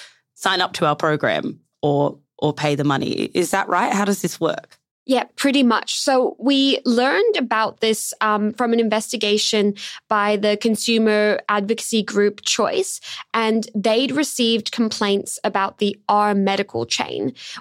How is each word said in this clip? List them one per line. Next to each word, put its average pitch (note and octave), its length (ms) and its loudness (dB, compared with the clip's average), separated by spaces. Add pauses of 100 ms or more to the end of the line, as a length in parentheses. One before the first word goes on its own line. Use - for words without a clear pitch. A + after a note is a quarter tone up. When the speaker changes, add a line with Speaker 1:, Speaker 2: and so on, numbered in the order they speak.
(340)
Speaker 1:
"Sign F#3+ 260 -2
up F3+ 140 -2
to E3 140 0
our D3 80 2
program D3 640 0 (240)
or, C#3+ 340 0 (220)
or D3+ 120 0
pay D3 220 -2
the C#3+ 100 -2
money." - 520 0
Is F3 160 0
that F#3+ 180 0
right? F3+ 240 0
How G3+ 120 0
does G3 180 0
this - 160 -6
work? - 360 -4 (300)
Speaker 2:
Yeah, B3+ 180 0 (140)
pretty C#4 260 2
much. - 360 0
So C4 380 2
we C4+ 480 2
learned D4 500 2
about A3+ 440 -4
this, A3 420 -2
um, G#3+ 320 0
from A#3 200 0
an A#3 60 2
investigation G#3+ 920 0 (340)
by G#3 300 0
the G#3 180 2
consumer G#3+ 840 2 (100)
advocacy G#3 540 0
group G3+ 380 0
Choice, - 600 -2 (320)
and A3 400 0
they'd A3+ 380 2
received A#3 600 0
complaints G#3 720 -2
about G3 360 -2
the G3+ 200 -2 (100)
R G#3 260 4
Medical G3 500 0
chain, - 480 -4 (280)